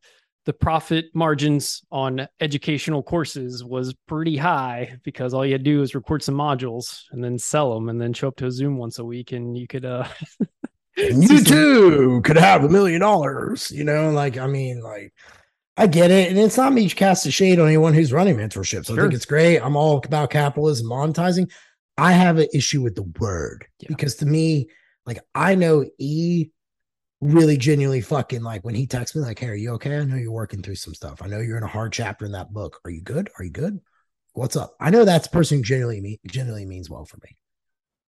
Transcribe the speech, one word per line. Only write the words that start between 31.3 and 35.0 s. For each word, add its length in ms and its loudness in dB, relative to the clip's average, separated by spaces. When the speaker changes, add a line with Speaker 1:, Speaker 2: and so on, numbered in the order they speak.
Speaker 2:
you're 180 -6
in 60 -6
a 40 -8
hard 260 -6
chapter 320 -8
in 80 -10
that 200 -12
book. 320 -12
Are 60 -12
you 100 -14
good? 360 -8
Are 60 -14
you 80 -12
good? 280 -8
What's 220 -6
up?" 240 -8
I 100 0
know 160 8